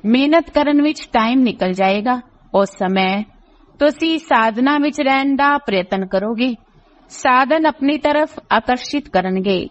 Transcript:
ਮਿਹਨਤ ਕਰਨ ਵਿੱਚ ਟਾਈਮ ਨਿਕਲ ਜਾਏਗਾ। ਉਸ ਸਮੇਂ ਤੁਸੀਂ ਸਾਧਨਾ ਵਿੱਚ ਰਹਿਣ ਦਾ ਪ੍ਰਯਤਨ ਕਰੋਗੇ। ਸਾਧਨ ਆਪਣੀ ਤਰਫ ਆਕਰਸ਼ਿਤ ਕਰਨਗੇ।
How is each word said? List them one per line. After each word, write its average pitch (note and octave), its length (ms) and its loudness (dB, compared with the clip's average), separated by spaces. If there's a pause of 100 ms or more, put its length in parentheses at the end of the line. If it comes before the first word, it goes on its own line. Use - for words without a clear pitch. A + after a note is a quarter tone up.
ਮਿਹਨਤ C#4+ 440 2
ਕਰਨ D4 320 2
ਵਿੱਚ D4+ 320 -2
ਟਾਈਮ A#3 260 2
ਨਿਕਲ G3 340 0
ਜਾਏਗਾ। G3+ 480 0 (320)
ਉਸ G3 160 2
ਸਮੇਂ F#3+ 540 -2 (560)
ਤੁਸੀਂ D#4+ 400 0
ਸਾਧਨਾ B3 580 0
ਵਿੱਚ D4 240 -2
ਰਹਿਣ C4+ 340 0
ਦਾ C#4+ 220 2
ਪ੍ਰਯਤਨ F#3+ 480 -2
ਕਰੋਗੇ। A3 500 -2 (540)
ਸਾਧਨ C#4 560 0
ਆਪਣੀ C#4+ 320 0
ਤਰਫ D4 420 -2 (120)
ਆਕਰਸ਼ਿਤ B3 580 -2
ਕਰਨਗੇ। F#3 600 -2